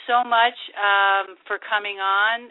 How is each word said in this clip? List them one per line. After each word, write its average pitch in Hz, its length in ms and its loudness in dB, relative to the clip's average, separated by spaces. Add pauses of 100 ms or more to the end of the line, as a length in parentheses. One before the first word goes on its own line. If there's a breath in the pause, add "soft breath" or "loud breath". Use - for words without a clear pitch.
so 247 160 2
much, 240 320 2 (240)
um, 196 640 2
for 202 160 -6
coming 208 400 -6
on. 208 520 0